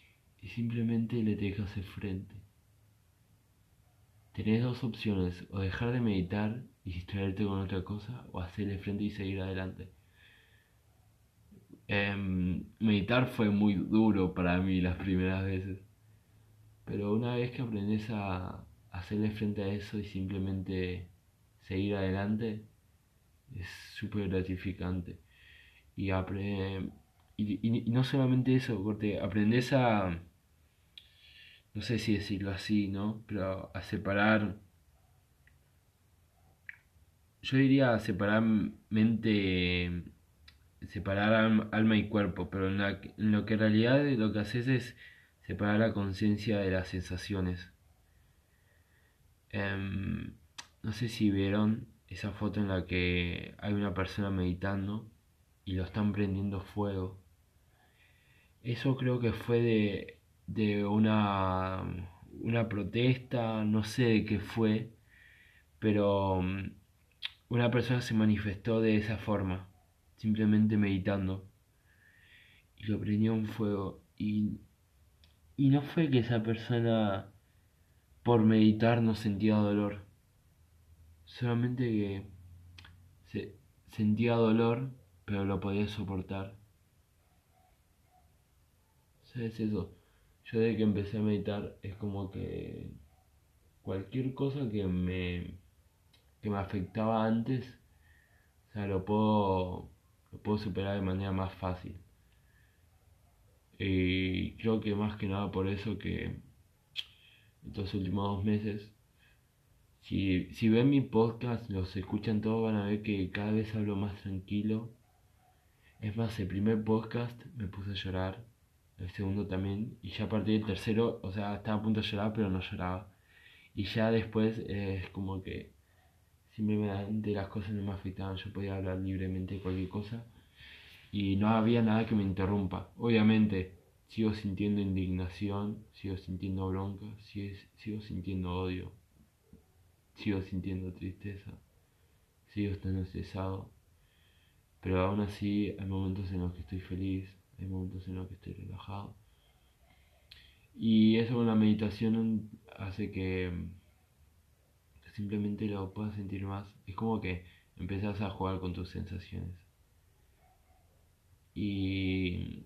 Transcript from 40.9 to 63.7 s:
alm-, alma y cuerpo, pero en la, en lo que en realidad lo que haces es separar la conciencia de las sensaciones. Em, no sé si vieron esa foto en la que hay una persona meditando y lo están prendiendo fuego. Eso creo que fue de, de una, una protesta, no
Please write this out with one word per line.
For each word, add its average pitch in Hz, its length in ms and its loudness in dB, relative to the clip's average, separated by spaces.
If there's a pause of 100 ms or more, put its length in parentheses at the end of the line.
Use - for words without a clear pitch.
alm-, 110 380 6
alma 110 260 6
y 101 120 2
cuerpo, 95 400 0
pero 95 180 0
en 98 100 0
la, 98 240 0 (160)
en 107 140 2
lo 104 140 4
que 110 100 2
en 104 60 0
realidad 113 420 6
lo 110 300 2
que 107 60 0
haces 120 280 -2
es 127 280 0 (460)
separar 104 380 0
la 113 140 4
conciencia 104 640 0
de 95 120 0
las 92 180 0
sensaciones. 92 840 -4 (1800)
Em, 98 840 -4 (500)
no 110 100 -2
sé 117 160 -4
si 107 220 4
vieron 104 560 2 (200)
esa 98 240 -6
foto 101 280 -2
en 101 80 2
la 92 200 0
que 90 720 0
hay 104 140 -2
una 101 200 0
persona 95 360 -2
meditando 98 800 -2 (560)
y 95 100 -4
lo 95 80 0
están 104 300 0
prendiendo 98 480 0
fuego. 95 600 -4 (1400)
Eso 123 340 0
creo 123 220 2
que 117 140 2
fue 117 280 2
de, 107 580 2 (280)
de 104 380 2
una, 98 1000 2 (580)
una 113 280 0
protesta, 113 960 0
no 107 180 4